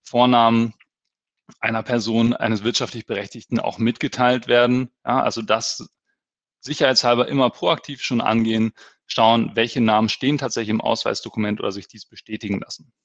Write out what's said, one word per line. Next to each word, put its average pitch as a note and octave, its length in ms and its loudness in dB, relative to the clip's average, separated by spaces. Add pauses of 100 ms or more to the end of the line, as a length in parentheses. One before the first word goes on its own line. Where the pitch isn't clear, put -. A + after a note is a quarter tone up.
Vornamen A#2 720 2 (840)
einer A2+ 240 -4
Person, A#2 500 0
eines A2 300 -2
wirtschaftlich A#2+ 420 -4
Berechtigten G#2 540 -6
auch - 180 -4
mitgeteilt B2 720 0
werden. B2 440 2 (140)
Ja, B2+ 160 0
also A#2 200 -2
das A2 480 -4 (720)
sicherheitshalber C3 680 2
immer C3 220 2
proaktiv D3 520 -4
schon A#2+ 200 -2
angehen, A2 520 0 (340)
schauen, A#2 480 2
welche A#2 260 0
Namen A2 280 4
stehen C#3 280 -2
tatsächlich A#2 320 -6
im G#2+ 120 -2
Ausweisdokument A2 800 -4
oder G#2 120 -4
sich G2 160 -12
dies - 180 -20
bestätigen G#2+ 540 -8
lassen. - 320 -16 (140)